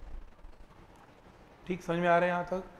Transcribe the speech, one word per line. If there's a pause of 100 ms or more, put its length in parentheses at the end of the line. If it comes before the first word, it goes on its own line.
(1700)
ठीक
समझ
में
आ
रहा
है
यहाँ
तक, (180)